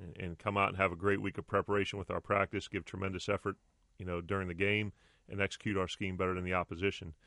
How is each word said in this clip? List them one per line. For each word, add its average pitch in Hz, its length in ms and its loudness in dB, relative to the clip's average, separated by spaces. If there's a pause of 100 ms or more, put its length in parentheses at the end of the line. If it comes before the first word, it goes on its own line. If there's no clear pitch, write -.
and, 87 140 -12
and 87 220 -6
come 101 180 -2
out 98 120 4
and 95 80 -2
have 95 160 4
a 85 40 -6
great 98 240 2
week 98 180 -4
of 95 80 -10
preparation 101 520 2
with 95 120 -8
our 90 100 0
practice, 98 480 0
give 95 160 -6
tremendous 95 440 -4
effort, 98 280 0 (420)
you 95 80 -10
know, 87 140 -2
during 92 280 -2
the 87 60 -4
game, 101 380 2 (360)
and 101 120 -6
execute 98 360 0
our 92 120 2
scheme 95 280 -4
better 92 180 2
than 90 100 -2
the 90 100 0
opposition. 87 600 -2 (120)